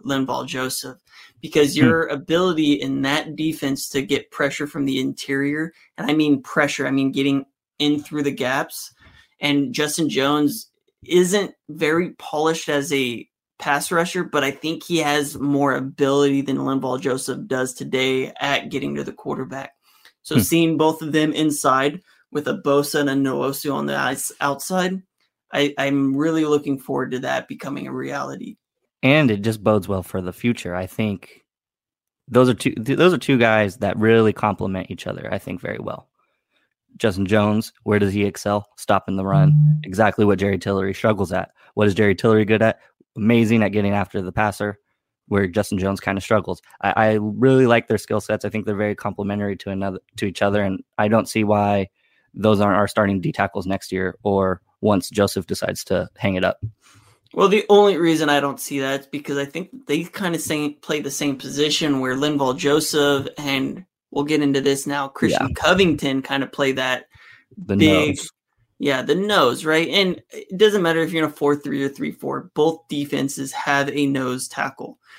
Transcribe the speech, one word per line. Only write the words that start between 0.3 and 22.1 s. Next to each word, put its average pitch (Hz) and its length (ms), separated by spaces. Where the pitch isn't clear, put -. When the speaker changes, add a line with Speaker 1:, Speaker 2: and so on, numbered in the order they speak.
Speaker 1:
Joseph, 131 520
because 147 320
Speaker 2:
Hmm. 143 60
Speaker 1:
your 151 280
ability 156 640
in 139 280
that 147 340
defense 147 540
to 139 140
get 139 260
pressure 143 380
from 147 180
the 135 140
interior, 139 760
and - 120
I 147 40
mean 151 300
pressure, 143 420
I 135 60
mean 135 200
getting 139 340
in 147 240
through 151 200
the 143 80
gaps, 135 640
and 143 320
Justin 147 360
Jones 147 600
isn't 180 500
very 160 420
polished 160 580
as 143 240
a 123 320
pass 147 340
rusher, 175 320
but 151 180
I 139 100
think 156 320
he 170 160
has 147 380
more 139 380
ability 139 680
than 139 180
Linval 135 380
Joseph 131 480
does 131 280
today 131 640
at 139 300
getting 143 260
to 143 80
the 135 80
quarterback. 135 640
So - 120
Speaker 2:
Hmm. 123 60
Speaker 1:
seeing 165 360
both 156 240
of 156 100
them 156 220
inside 147 680